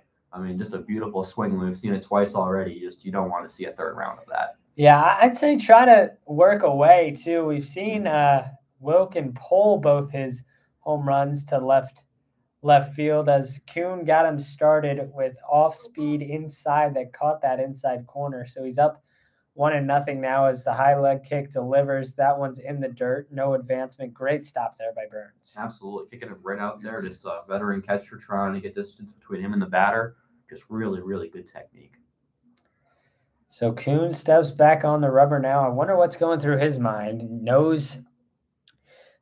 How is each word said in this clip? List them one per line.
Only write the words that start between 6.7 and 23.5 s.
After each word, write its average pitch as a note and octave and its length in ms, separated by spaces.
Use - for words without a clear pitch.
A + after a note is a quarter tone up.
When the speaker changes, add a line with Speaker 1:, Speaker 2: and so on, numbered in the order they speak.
Speaker 2:
too. E3+ 280
We've C#3+ 180
seen, G#3 440
uh, C#3+ 400
Wilkin D#3 540
pull G3 440
both C#3+ 320
his C3 320
home D3+ 280
runs C#3 380
to C3+ 120
left, C3 460
left C#3+ 320
field D3+ 340
as C3+ 320
Kuhn F3 320
got D#3+ 220
him D3 120
started C#3+ 760
with C3 220
off D#3 280
speed D3 460
inside D3 720
that B2+ 180
caught D3+ 300
that C3 160
inside C3 480
corner. C#3 380
So C3+ 180
he's B2+ 160
up D3+ 240
one D3 180
and C#3+ 160
nothing C#3+ 320
now C3+ 240
as B2+ 180
the B2 100
high C#3 240
leg C#3 280
kick C#3+ 260
delivers. C3+ 640
That C#3+ 240
one's C3 220
in C#3+ 180
the C3+ 120
dirt. B2+ 420
No C3+ 220